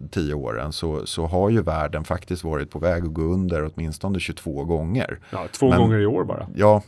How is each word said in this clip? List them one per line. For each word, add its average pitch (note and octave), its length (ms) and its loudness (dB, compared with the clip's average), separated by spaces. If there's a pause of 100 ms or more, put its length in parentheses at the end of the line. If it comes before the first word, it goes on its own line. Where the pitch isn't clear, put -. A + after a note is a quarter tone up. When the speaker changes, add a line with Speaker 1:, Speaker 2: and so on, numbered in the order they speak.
(120)
Speaker 1:
tio D2+ 220 -2
åren C2 400 -6
så, D#2 320 -4
så - 220 -4
har F#2 220 2
ju A2+ 120 4
världen D#2 420 -2
faktiskt E2+ 400 -6
varit D2 280 -4
på - 80 -10
väg F2 240 0
att D#2 100 -4
gå D#2+ 80 -2
under E2+ 540 0
åtminstone E2 440 -4
tjugotvå D2+ 440 -6
gånger. E2+ 560 -2 (100)
Speaker 2:
Ja, F#2 220 -8
två - 180 4
Speaker 1:
Men - 100 6
Speaker 2:
gånger A2 200 6
i G2+ 60 4
år - 180 0
bara. - 320 -6
Speaker 1:
Ja, G#2 320 6